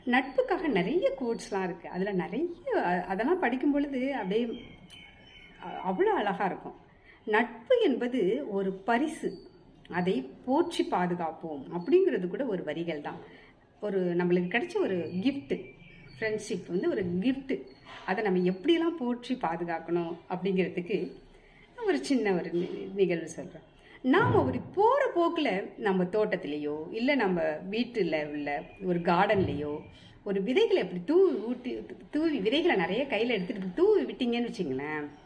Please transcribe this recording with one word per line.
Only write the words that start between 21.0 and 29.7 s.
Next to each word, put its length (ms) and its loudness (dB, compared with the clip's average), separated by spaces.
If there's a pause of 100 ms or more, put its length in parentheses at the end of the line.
ஒரு 180 2
சின்ன 300 2
ஒரு 160 -2
நி-, 440 -4
நிகழ்வு 340 2
சொல்றேன். 380 -14 (360)
நாம 400 6
ஒரு 160 0 (160)
போற 400 4
போக்குல 340 2 (280)
நம்ம 280 2
தோட்டத்திலேயோ, 840 -2
இல்ல 240 2
நம்ம 280 2 (280)
வீட்டுல 600 0
உள்ள 320 -4 (200)
ஒரு 160 2
கார்டன்லயோ 800 2 (440)